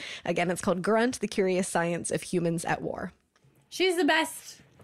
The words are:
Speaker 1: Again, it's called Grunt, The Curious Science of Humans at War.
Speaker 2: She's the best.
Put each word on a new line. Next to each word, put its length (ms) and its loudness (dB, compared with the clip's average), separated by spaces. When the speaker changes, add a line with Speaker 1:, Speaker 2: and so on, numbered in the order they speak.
Speaker 1:
Again, 260 0
it's 100 -2
called 220 0
Grunt, 360 2
The 80 -2
Curious 400 2
Science 460 0
of 100 -2
Humans 420 0
at 180 -2
War. 300 -6
Speaker 2:
She's 280 0
the 80 2
best. 540 0